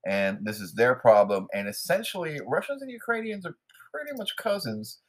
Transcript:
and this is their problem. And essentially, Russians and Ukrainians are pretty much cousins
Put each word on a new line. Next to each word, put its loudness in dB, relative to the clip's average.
and 0
this -6
is -12
their 6
problem. 6
And -2
essentially, -4
Russians -4
and -12
Ukrainians -6
are -10
pretty -10
much -6
cousins -4